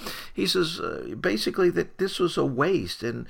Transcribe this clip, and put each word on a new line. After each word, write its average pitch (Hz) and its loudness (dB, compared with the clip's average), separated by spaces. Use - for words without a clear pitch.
he 190 0
says, 170 2
uh, - -6
basically 190 2
that 170 -2
this 190 -2
was 175 2
a 139 2
waste, 135 2
and 120 -4